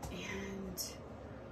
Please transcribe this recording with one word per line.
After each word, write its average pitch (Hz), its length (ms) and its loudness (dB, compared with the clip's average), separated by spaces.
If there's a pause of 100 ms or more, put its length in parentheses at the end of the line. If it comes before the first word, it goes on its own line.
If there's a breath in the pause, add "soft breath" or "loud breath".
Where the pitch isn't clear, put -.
(100)
And 196 720 2 (680)